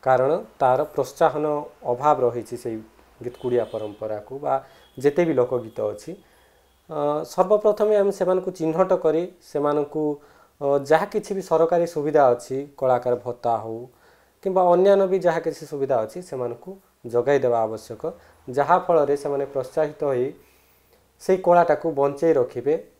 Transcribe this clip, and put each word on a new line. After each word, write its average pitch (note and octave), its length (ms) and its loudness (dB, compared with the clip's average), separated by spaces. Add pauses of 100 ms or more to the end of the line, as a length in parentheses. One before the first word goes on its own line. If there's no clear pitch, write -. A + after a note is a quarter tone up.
କାରଣ C3 280 2 (280)
ତାର C3 260 2
ପ୍ରୋତ୍ସାହନ D3 640 -2 (380)
ଅଭାବ C#3 360 0
ରହିଛି A#2+ 360 -2
ସେଇ A2+ 200 -8 (440)
ଗୀତକୁଡ଼ିଆ A#2+ 440 -2
ପରମ୍ପରାକୁ G#2+ 760 -10
ବା C#3 160 -2 (440)
ଯେତେ C#3+ 260 2
ବି E3 100 -2
ଲୋକଗୀତ B2 460 -2
ଅଛି। G#2+ 320 -6 (800)
ଅ, D#3 80 -8 (260)
ସର୍ବପ୍ରଥମେ G#3 720 2
ଆମେ G3+ 160 2
ସେମାନଙ୍କୁ F#3 380 -2
ଚିହ୍ନଟ E3+ 420 0
କରି E3 300 0 (200)
ସେମାନଙ୍କୁ, D3 600 -2 (580)
ଅ, C#3+ 60 -4 (180)
ଯାହା D#3 220 2
କିଛି G#3 280 -6
ବି F#3+ 80 -6
ସରକାରୀ E3+ 440 2
ସୁବିଧା D3+ 440 0
ଅଛି, A#2+ 260 -4 (220)
କଳାକାର B2 380 0
ଭତ୍ତା A#2 400 -4
ହଉ A2+ 240 -8 (640)
କିମ୍ବା F#3+ 180 0
ଅନ୍ୟାନ୍ୟ F#3+ 440 6
ବି F#3 120 0
ଯାହା E3+ 220 0
କିଛି D#3+ 260 -8
ସୁବିଧା C3+ 320 -2
ଅଛି, A2 240 -4
ସେମାନଙ୍କୁ B2+ 480 -8 (360)
ଯୋଗାଇ A#2+ 320 2
ଦେବା B2 240 2
ଆବଶ୍ୟକ, A2 400 -8 (460)
ଯାହାଫଳରେ C#3+ 680 2
ସେମାନେ C#3+ 280 -4
ପ୍ରୋତ୍ସାହିତ D3+ 600 -4
ହୋଇ C3 220 0 (960)
ସେଇ F#3+ 160 2
କଳାଟାକୁ F3 540 4
ବଞ୍ଚେଇ C#3+ 400 2
ରଖିବେ C3 420 0 (260)